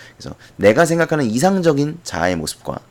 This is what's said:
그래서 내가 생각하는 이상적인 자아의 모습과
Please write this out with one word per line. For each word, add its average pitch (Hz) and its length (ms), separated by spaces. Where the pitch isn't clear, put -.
그래서 - 180
내가 131 300
생각하는 160 400
이상적인 156 760
자아의 87 320
모습과 76 440